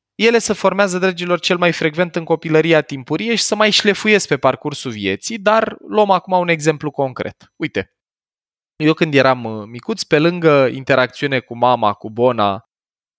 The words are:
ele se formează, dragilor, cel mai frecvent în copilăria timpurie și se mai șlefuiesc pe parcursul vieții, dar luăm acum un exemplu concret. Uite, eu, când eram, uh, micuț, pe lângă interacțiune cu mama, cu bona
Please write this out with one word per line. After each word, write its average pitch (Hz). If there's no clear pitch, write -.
ele 226
se 214
formează, 190
dragilor, 175
cel 180
mai 175
frecvent 165
în 170
copilăria 156
timpurie 156
și 190
se -
mai 214
șlefuiesc 208
pe 143
parcursul 131
vieții, 104
dar 214
luăm 208
acum 185
un 175
exemplu 156
concret. -
Uite, -
eu, 156
când 156
eram, 131
uh, 110
micuț, 120
pe 151
lângă 156
interacțiune 131
cu 117
mama, 117
cu -
bona 110